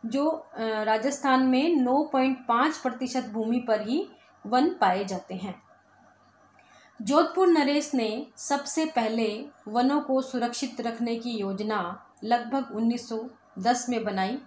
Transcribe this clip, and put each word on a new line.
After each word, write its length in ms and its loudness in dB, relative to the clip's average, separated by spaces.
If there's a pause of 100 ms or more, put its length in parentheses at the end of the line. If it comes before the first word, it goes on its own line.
जो, 200 0
अ, 340 -4
राजस्थान 800 2
में 340 4
नौ 260 2 (100)
पॉइंट 260 2 (100)
पाँच 280 2
प्रतिशत 480 -4
भूमि 340 -2
पर 300 -2
ही 200 -2 (380)
वन 220 2
पाए 360 2
जाते 300 -8
हैं। 280 -10 (1400)
जोधपुर 460 4
नरेश 460 4
ने 320 0 (100)
सबसे 480 -2
पहले 600 0 (240)
वनों 320 2
को 220 0
सुरक्षित 580 -4
रखने 360 -2
की 140 -6
योजना 760 -4 (180)
लगभग 520 -2
उन्नीस 320 0
सौ 200 -6 (300)
दस 300 0
में 160 -2
बनाई। 420 -2